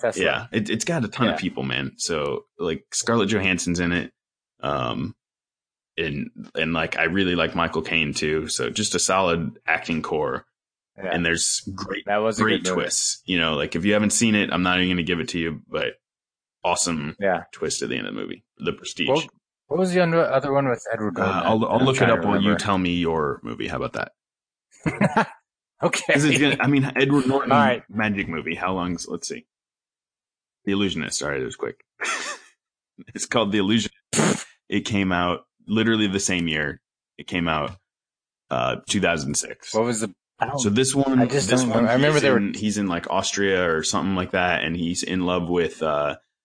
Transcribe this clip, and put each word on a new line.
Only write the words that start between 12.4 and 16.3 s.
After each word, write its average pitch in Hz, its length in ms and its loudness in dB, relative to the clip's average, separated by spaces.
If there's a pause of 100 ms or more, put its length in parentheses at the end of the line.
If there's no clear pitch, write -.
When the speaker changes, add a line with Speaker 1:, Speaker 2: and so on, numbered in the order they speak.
Speaker 2:
great 107 200 2
Speaker 1:
good 92 80 -2
movie. 90 120 0
Speaker 2:
twists. - 420 -2
You 90 140 0
know, 80 160 2
like, 73 200 -4
if 85 100 -2
you 101 100 4
haven't 104 160 2
seen 110 260 4
it, 101 160 2
I'm 87 100 2
not 90 160 2
even 92 120 2
gonna 90 120 0
give 87 160 0
it 78 120 -4
to 82 100 -2
you, 80 260 -4
but 71 280 -4 (680)